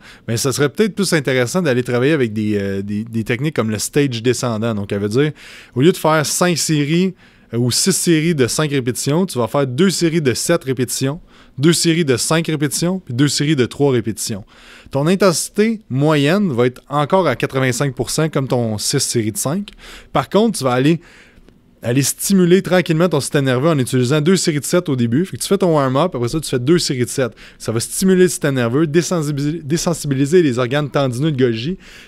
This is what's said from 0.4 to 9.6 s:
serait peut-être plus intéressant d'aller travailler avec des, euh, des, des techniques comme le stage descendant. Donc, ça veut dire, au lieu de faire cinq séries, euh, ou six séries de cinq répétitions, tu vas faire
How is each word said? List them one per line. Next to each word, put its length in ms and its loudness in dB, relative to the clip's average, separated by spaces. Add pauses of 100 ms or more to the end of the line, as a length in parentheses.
serait 180 0
peut-être 260 0
plus 180 0
intéressant 480 0
d'aller 220 0
travailler 300 2
avec 200 0
des, 240 -2
euh, 240 -2
des, 220 -6
des 200 -4
techniques 320 -4
comme 140 0
le 80 -2
stage 460 -2
descendant. 500 -2
Donc, 160 -6
ça 80 -2
veut 100 -2
dire, 240 0 (440)
au 60 0
lieu 100 6
de 60 -6
faire 280 2
cinq 320 0
séries, 560 0 (400)
euh, 40 -2
ou 120 2
six 260 0
séries 380 2
de 140 2
cinq 240 -2
répétitions, 560 -2
tu 100 -6
vas 100 0
faire 200 0